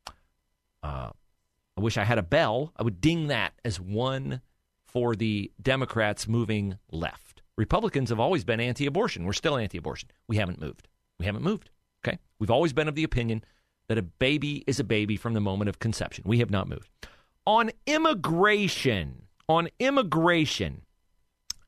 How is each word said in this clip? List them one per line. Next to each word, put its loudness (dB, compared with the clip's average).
Uh, -8
I -4
wish 0
I 0
had 2
a 2
bell. 0
I -4
would -2
ding 2
that 0
as -4
one -4
for 0
the 0
Democrats 0
moving 0
left. -8
Republicans 0
have 0
always 2
been 0
anti-abortion. -2
We're -2
still 0
anti-abortion. -6
We 0
haven't -2
moved. -12
We -4
haven't -4
moved, -4
okay? -4
We've 0
always 4
been 0
of -4
the 0
opinion -2
that 0
a 0
baby 0
is 0
a 0
baby 0
from -2
the 2
moment 0
of -4
conception. -4
We 4
have 2
not 0
moved. -10
On 4
immigration, 2
on 2
immigration, 2